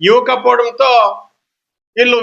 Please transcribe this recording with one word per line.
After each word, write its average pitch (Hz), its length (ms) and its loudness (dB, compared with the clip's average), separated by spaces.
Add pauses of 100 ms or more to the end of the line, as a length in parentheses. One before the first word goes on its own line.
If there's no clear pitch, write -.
ఇవ్వకపోవడంతో 240 880 0 (1080)
వీళ్ళు 240 240 0